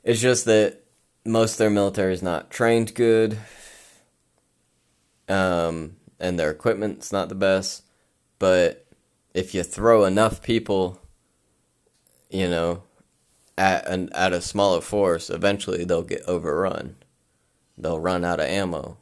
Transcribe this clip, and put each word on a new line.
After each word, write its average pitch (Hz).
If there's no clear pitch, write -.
It's 113
just 123
that 107
most 113
of -
their 107
military 98
is 87
not 87
trained 113
good, 110
um, 85
and 90
their 78
equipment's 104
not 92
the 95
best, 95
but 90
if 92
you 90
throw 107
enough 104
people, 98
you 95
know, 85
at 95
an, 92
at 92
a 87
smaller 98
force, 92
eventually 90
they'll 85
get -
overrun. 85
They'll 80
run 90
out 85
of 76
ammo 85